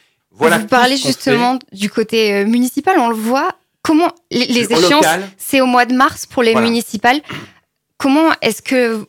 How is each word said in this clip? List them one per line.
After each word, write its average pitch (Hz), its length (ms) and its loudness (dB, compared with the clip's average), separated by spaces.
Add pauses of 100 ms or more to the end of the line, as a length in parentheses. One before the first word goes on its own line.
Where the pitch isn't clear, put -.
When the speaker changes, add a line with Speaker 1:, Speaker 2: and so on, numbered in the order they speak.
(300)
Speaker 1:
Voilà 165 280 0
Speaker 2:
Vous 220 60 -4
Speaker 1:
tout 214 40 -14
Speaker 2:
parlez 254 280 2
Speaker 1:
ce 262 60 -6
qu'on 269 60 -2
Speaker 2:
justement 254 500 0
Speaker 1:
fait. - 180 -18
Speaker 2:
du 196 140 -6
côté, 220 440 -2
euh, 202 100 0
municipal, 247 560 0
on 233 80 0
le 226 80 -4
voit. 262 400 -4 (260)
Comment 320 300 2 (180)
les, - 160 -2
les 240 200 -2
Speaker 1:
Au 240 120 0
Speaker 2:
échéances, 180 240 4
Speaker 1:
local. 180 260 0 (100)
Speaker 2:
c'est - 220 -2
au 254 60 2
mois 247 200 2
de 247 80 -2
mars 277 300 0
pour - 200 -2
les 226 80 2
Speaker 1:
Voilà. 226 160 2
Speaker 2:
municipales. 233 520 -2 (760)
Comment 294 340 2 (120)
est-ce 220 200 -4
que 233 460 -2